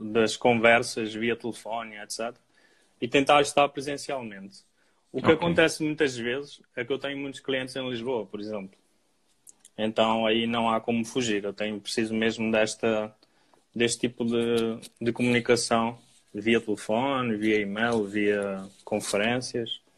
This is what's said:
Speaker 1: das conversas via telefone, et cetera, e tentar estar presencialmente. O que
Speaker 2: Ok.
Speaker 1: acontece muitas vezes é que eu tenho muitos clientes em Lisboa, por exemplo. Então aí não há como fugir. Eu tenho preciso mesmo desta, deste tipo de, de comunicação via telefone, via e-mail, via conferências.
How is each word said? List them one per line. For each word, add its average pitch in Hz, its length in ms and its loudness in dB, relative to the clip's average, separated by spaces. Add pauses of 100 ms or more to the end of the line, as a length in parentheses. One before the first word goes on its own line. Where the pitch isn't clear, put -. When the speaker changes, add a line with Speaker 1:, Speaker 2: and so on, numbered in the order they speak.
(120)
Speaker 1:
das 110 260 4
conversas 117 760 4
via 113 220 0
telefone, 110 600 -8
et 104 140 -12
cetera, 113 300 -8 (600)
e 123 60 -2
tentar 147 340 4
estar 143 280 2
presencialmente. 131 960 -10 (480)
O 139 100 -6
que 156 100 6
Speaker 2:
Ok. - 20 8
Speaker 1:
acontece 165 500 2
muitas 151 340 0
vezes 123 440 -6 (140)
é 123 100 -4
que 135 80 -4
eu 131 60 -4
tenho 139 180 -8
muitos 139 220 -10
clientes 131 360 -6
em 131 140 -6
Lisboa, 117 360 -4
por 104 140 -12
exemplo. 104 380 -8 (1000)
Então 110 480 2
aí 113 220 2
não 117 220 0
há 113 100 2
como 117 260 -2
fugir. 110 380 -2
Eu 101 100 -4
tenho 107 260 -6
preciso 110 340 -4
mesmo 110 380 0
desta, 110 640 0 (600)
deste 117 260 0
tipo 120 240 -4
de, 117 540 0 (220)
de 117 120 -2
comunicação 120 840 2 (340)
via 110 280 2
telefone, 110 760 -2
via 107 240 2
e-mail, 107 440 0
via 101 600 0 (200)
conferências. 113 960 -2 (160)